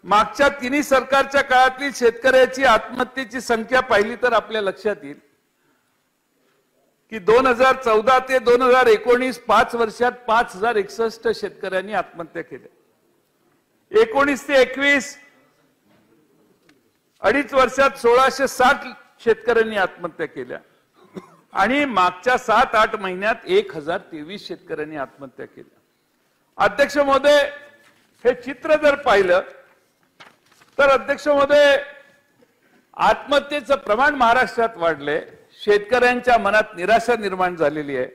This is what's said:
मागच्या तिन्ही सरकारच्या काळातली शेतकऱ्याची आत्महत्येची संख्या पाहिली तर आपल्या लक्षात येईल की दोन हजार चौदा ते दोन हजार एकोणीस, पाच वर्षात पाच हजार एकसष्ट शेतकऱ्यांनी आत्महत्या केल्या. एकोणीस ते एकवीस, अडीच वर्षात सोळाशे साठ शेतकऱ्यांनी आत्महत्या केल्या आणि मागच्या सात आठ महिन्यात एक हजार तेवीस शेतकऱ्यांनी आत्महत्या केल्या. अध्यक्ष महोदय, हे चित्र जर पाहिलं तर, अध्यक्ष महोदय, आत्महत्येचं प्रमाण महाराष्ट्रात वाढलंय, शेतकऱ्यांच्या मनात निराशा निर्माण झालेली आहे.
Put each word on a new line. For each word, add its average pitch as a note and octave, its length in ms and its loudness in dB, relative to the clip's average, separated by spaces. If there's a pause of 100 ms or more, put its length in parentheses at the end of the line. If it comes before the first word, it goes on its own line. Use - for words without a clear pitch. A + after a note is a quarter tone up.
मागच्या A3 460 0
तिन्ही C4+ 340 -4
सरकारच्या C4+ 580 0
काळातली C4 540 2
शेतकऱ्याची B3+ 680 2
आत्महत्येची B3 800 -2
संख्या A3+ 380 0
पाहिली A#3 360 0
तर B3 180 -2
आपल्या A3 280 -2
लक्षात G3 420 -6
येईल C#3 160 -16 (1900)
की A3 100 -12
दोन A3+ 280 4
हजार B3+ 280 2
चौदा A#3 440 2
ते C4 200 -2
दोन A#3+ 220 2
हजार B3+ 240 4
एकोणीस, A#3+ 540 2
पाच A#3 360 0
वर्षात A#3 360 -2
पाच A#3 440 -2
हजार A3 200 -4
एकसष्ट A3 600 -4
शेतकऱ्यांनी F#3+ 580 -8
आत्महत्या E3+ 500 -8
केल्या. - 260 -18 (1300)
एकोणीस C4+ 460 0
ते D4 60 -2
एकवीस, C4+ 640 0 (2000)
अडीच B3+ 320 -2
वर्षात C4 360 2
सोळाशे B3+ 580 2
साठ B3+ 360 0 (400)
शेतकऱ्यांनी A3+ 520 0
आत्महत्या F3 500 -6
केल्या B2+ 340 -14 (920)
आणि B3+ 320 0
मागच्या G#3 520 -2
सात A3+ 380 0
आठ A3 200 0
महिन्यात G3+ 400 -6 (100)
एक F#3+ 300 0
हजार D#3+ 220 -8
तेवीस E3 500 -16
शेतकऱ्यांनी D#3 480 -12
आत्महत्या C3+ 500 -14
केल्या. - 340 -20 (800)
अध्यक्ष C#4 400 0
महोदय, C#4 520 4 (760)
हे B3+ 80 4
चित्र D4 420 -2
जर D4 200 2
पाहिलं G3 460 2 (1400)
तर, C#4 60 2
अध्यक्ष C#4 440 0
महोदय, C#4+ 500 4 (1160)
आत्महत्येचं C#4 840 -2
प्रमाण C#4 400 -2
महाराष्ट्रात A#3 600 0
वाढलंय, D#3 500 -4 (400)
शेतकऱ्यांच्या A#3+ 720 2
मनात G#3 260 2 (120)
निराशा A3 400 0
निर्माण F#3 400 -4
झालेली D3 420 -2
आहे. B2+ 180 -4